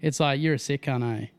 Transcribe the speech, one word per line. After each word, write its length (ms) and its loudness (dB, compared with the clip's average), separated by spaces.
it's 180 0
like, 200 4
You're 160 2
a 40 0
sick 240 -4
cunt, 400 -2
eh? 40 -10